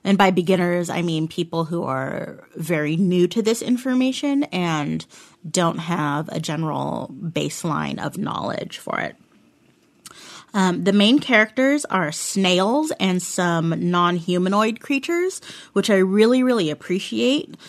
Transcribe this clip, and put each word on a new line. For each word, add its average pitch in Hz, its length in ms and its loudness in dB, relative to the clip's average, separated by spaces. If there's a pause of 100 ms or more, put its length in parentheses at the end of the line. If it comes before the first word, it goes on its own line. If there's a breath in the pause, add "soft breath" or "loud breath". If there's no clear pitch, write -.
and 196 120 4
by 196 140 6
beginners, 175 580 2
I 175 120 -4
mean 160 260 0
people 165 380 -4
who 170 180 -4
are - 720 -6
very 156 400 -2
new 180 320 4
to 220 140 -2
this 220 200 0
information 262 840 0
and 160 600 -2 (440 loud breath)
don't 170 300 2
have 156 500 -2
a 160 100 -6
general 147 760 -4
baseline 151 840 -4
of - 180 -6
knowledge - 600 -6
for - 240 -4
it. - 160 -8 (1400 loud breath)
Um, 180 300 2
the 196 80 4
main 208 280 6
characters 262 680 2
are 170 260 -2
snails 196 880 0
and 185 240 0
some 170 640 0
non-humanoid 180 920 0
creatures, 339 580 -2 (320 loud breath)
which 196 180 0
I 196 100 6
really, 214 440 4
really 233 260 2
appreciate. 220 880 -2 (140)